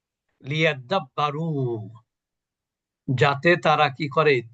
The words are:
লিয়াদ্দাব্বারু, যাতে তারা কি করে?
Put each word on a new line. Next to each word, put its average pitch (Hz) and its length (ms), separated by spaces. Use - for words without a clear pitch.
লিয়াদ্দাব্বারু, 147 1080
যাতে 139 480
তারা 151 340
কি 143 200
করে? 147 320